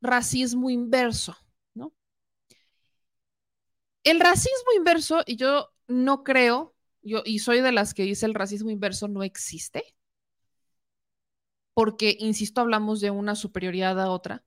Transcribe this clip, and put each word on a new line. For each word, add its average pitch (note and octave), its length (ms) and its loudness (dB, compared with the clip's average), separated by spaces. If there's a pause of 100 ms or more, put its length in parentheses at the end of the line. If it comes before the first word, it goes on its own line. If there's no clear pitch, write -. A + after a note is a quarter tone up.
racismo B3 720 0
inverso, A#3+ 680 -2 (380)
¿no? C4+ 180 -14 (2000)
El E4 160 6
racismo B4 560 4
inverso, E4 500 2
y A#3 100 -6
yo C4+ 360 0 (140)
no C4+ 380 0
creo, B3+ 500 2 (280)
yo, G#3+ 220 -4
y G#3+ 160 -4
soy A#3+ 200 2
de C4 120 2
las G#3 220 0
que G3 100 -2
dice G#3 220 -2
el A3 80 -2
racismo G#3 360 -6
inverso G3+ 380 -4
no G3 140 -6
existe, - 720 -10 (1800)
porque, G#3+ 440 2
insisto, G#3+ 420 -2
hablamos G#3+ 400 0
de G3+ 100 0
una G3+ 240 -4
superioridad F#3 680 -4
a F#3+ 100 -2
otra. F3+ 360 -8